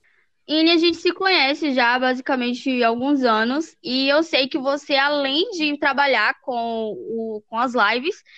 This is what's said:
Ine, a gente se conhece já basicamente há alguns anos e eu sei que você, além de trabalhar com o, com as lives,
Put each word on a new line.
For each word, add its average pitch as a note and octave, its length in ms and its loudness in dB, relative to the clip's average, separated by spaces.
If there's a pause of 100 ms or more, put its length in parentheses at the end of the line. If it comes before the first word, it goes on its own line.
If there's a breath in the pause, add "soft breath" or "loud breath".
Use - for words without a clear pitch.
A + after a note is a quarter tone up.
(460)
Ine, D#4+ 240 2
a E4+ 80 4
gente E4+ 180 2
se F4 160 -2
conhece D#4 600 0
já B3 240 2
basicamente B3+ 840 -2
há A#3 60 4
alguns B3+ 340 0
anos A#3+ 600 0
e C4 260 -2
eu C#4+ 140 4
sei C#4 260 0
que - 80 -4
você, C#4 380 -2
além C#4+ 560 0
de D4+ 260 -2
trabalhar C4+ 640 0
com A#3 520 -4
o, A3 540 -8
com A3 120 -8
as B3 160 -2
lives, B3 480 0 (160 loud breath)